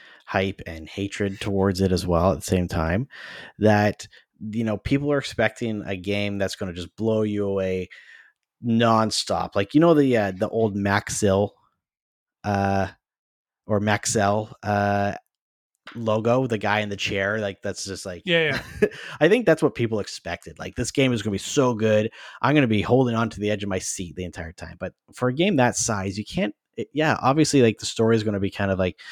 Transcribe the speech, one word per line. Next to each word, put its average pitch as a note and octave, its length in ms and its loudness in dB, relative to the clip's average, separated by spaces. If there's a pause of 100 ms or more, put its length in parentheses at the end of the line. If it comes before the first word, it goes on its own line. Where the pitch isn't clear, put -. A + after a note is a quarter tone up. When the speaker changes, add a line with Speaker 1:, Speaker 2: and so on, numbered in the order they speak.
(260)
Speaker 1:
hype G2 400 -2
and D#2+ 220 -12
hatred G2 520 -6
towards G2 400 0
it F#2+ 120 4
as F2+ 140 0
well F2 260 4
at C#2+ 60 -4
the - 60 -12
same F2+ 220 0
time E2+ 400 -2 (520)
that, G#2 500 2 (420)
you A2+ 140 -4
know, G#2+ 140 -2
people C#3+ 340 -2
are C#3+ 60 0
expecting A2 680 -2
a G2 100 -6
game G2+ 420 -4
that's F#2+ 180 -2
gonna F#2+ 160 -8
just E2+ 240 -12
blow A2 260 0
you G#2 240 -2
away F#2+ 420 -2 (760)
nonstop. A2 920 2
Like, G2+ 200 0
you D3 60 6
know, E3+ 140 8
the, C3+ 220 6
uh, G2+ 160 2
the F#2+ 160 -2
old A2+ 280 0
Maxell, G2+ 720 2 (920)
uh, G2 460 0 (800)
or G#2+ 140 0
Maxell, G#2 720 0 (100)
uh, G2+ 520 0 (800)
logo, A#2 520 0
the A2+ 120 -2
guy G#2 220 0
in G#2 80 -4
the G2+ 80 -6
chair, G2+ 420 -2
like, G2+ 240 -6
that's G2 220 -8
just, F#2+ 220 -10
like, F2+ 180 -12
Speaker 2:
Yeah, D#3+ 340 0 (220)
yeah. - 80 4 (160)
Speaker 1:
<laughs> - 160 -14
I D3+ 80 6
think A3+ 160 4
that's D#3+ 180 4
what D3 120 2
people A2 260 -2
expected. - 580 -10
Like, F2+ 160 -12
this A#2+ 160 -4
game C3 220 2
is A#2 100 0
gonna G#2+ 100 -4
be G2 60 -2
so B2+ 360 0
good. G#2+ 360 2 (300)
I'm C3 140 2
gonna C#3+ 120 4
be G#2+ 160 2
holding B2 320 2
on A2+ 160 0
to G2+ 100 -12
the G#2 100 0
edge G#2 120 -2
of G2+ 60 -6
my F#2+ 100 -2
seat F2 380 -8
the F2+ 80 -6
entire E2 280 -10
time. E2+ 280 -16
But F#2 140 -8 (180)
for - 160 -2
a B2+ 60 0
game F3 220 0
that B2 200 2
size, G2 420 -4
you G#2+ 60 -6
can't, G3 300 -4 (220)
it, - 160 -8
yeah, D3 300 2
obviously, C#3+ 400 4
like, A2+ 160 4
the - 80 -12
story A2+ 300 2
is G#2+ 80 -2
gonna G#2 160 -2
be G2 100 -2
kind G2 200 -2
of, F#2+ 80 2
like, F#2 200 0 (140)